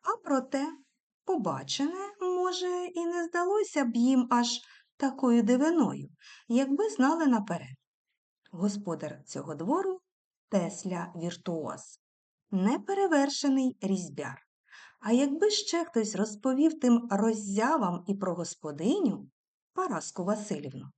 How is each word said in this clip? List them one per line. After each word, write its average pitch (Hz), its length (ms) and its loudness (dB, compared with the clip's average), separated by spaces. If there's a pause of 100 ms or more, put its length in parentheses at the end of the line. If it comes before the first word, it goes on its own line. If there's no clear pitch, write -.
А 427 220 -2
проте… 277 480 -2 (520)
Побачене, 311 840 -4 (100)
може, 359 680 -2
і 339 200 -6
не 349 180 -2
здалося 349 600 0
б 233 120 -2
їм 247 340 4
аж 240 300 2 (360)
такою 254 460 4
дивиною, 254 680 2 (400)
якби 277 400 2
знали 320 380 2
наперед. 170 500 0 (720)
Господар 165 760 -4
цього 147 280 -10
двору — 359 460 0 (500)
тесля-віртуоз, 170 1500 -6 (500)
неперевершений 277 1300 2
різьбяр. 147 580 -4 (600)
А 226 120 0
якби 285 380 4
ще 339 340 -2
хтось 214 320 -2
розповів 262 640 0
тим 240 300 6
роззявам 208 960 0
і 202 80 -2
про 185 200 -2
господиню, 170 920 -2 (440)
Параску 196 520 -6
Василівну 147 640 -6 (120)